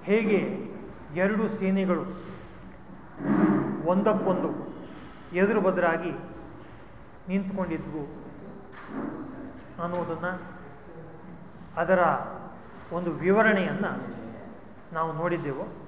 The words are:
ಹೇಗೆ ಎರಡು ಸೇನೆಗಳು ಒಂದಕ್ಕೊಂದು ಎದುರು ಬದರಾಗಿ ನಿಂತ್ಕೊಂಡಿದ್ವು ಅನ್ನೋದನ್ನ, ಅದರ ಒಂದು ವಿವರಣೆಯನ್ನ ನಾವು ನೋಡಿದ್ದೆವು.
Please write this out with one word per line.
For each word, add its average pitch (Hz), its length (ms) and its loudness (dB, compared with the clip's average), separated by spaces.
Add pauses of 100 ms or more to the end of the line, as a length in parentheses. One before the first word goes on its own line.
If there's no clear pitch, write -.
ಹೇಗೆ 202 640 2 (460)
ಎರಡು 202 340 4
ಸೇನೆಗಳು 190 520 4 (1900)
ಒಂದಕ್ಕೊಂದು 185 880 4 (640)
ಎದುರು 208 240 6
ಬದರಾಗಿ 175 520 4 (1160)
ನಿಂತ್ಕೊಂಡಿದ್ವು 185 720 -2 (1800)
ಅನ್ನೋದನ್ನ, 175 560 -2 (1400)
ಅದರ 180 180 6 (920)
ಒಂದು 175 180 0
ವಿವರಣೆಯನ್ನ 190 760 6 (1080)
ನಾವು 165 200 0
ನೋಡಿದ್ದೆವು. 156 760 -2